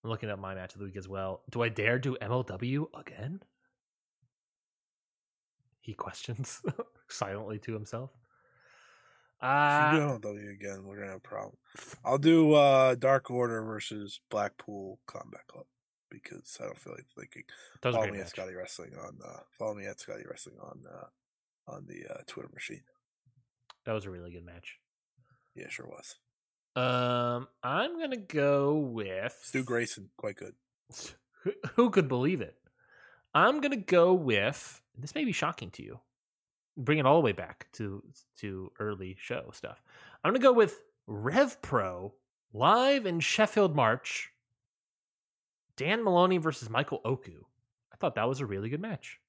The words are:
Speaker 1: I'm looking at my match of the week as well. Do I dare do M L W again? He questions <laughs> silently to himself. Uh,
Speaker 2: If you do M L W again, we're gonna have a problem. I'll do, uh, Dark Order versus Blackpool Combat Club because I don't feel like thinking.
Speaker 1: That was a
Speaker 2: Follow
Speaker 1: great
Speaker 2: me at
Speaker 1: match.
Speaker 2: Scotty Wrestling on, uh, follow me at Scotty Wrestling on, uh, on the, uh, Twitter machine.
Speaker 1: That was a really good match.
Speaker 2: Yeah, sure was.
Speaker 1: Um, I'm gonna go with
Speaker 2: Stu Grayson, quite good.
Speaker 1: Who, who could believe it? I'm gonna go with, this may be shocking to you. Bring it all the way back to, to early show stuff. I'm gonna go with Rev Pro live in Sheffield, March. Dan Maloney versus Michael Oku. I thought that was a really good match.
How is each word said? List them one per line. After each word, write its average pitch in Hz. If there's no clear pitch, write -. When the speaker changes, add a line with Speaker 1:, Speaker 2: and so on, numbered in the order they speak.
Speaker 1:
I'm 117
looking 110
at 98
my 95
match 92
of 98
the 101
week 95
as 92
well. 95
Do 117
I 117
dare 110
do 127
M 104
L 127
W 123
again? 147
He 107
questions -
<laughs> -
silently 104
to 117
himself. 113
Uh, 147
Speaker 2:
If 151
you 160
do 147
M 147
L 123
W 104
again, 98
we're 98
gonna 101
have 95
a -
problem. 104
I'll 135
do, 156
uh, 135
Dark 131
Order 120
versus 107
Blackpool 101
Combat -
Club -
because -
I -
don't -
feel 50
like -
thinking. -
Speaker 1:
That 127
was 120
a -
Speaker 2:
Follow 110
Speaker 1:
great 95
Speaker 2:
me 95
at 92
Speaker 1:
match. 87
Speaker 2:
Scotty 92
Wrestling 90
on, -
uh, -
follow 107
me 101
at 98
Scotty 104
Wrestling -
on, -
uh, -
on 50
the, 50
uh, -
Twitter -
machine. -
Speaker 1:
That 117
was 104
a 98
really 87
good 87
match. 85
Speaker 2:
Yeah, -
sure -
was. -
Speaker 1:
Um, 123
I'm 220
gonna 277
go 143
with 113
Speaker 2:
Stu 131
Grayson, 117
quite 104
good. -
Speaker 1:
Who, 196
who 240
could 170
believe 131
it? 82
I'm 226
gonna 277
go 180
with, 123
this 127
may 302
be 226
shocking 151
to -
you. 110
Bring 147
it 135
all 143
the 165
way 110
back -
to, 101
to 95
early 95
show -
stuff. -
I'm 190
gonna 247
go 262
with 220
Rev 139
Pro 95
live 233
in 170
Sheffield, 208
March. 123
Dan 196
Maloney 185
versus 151
Michael 131
Oku. 113
I -
thought 165
that 113
was 135
a 135
really 101
good 147
match. 202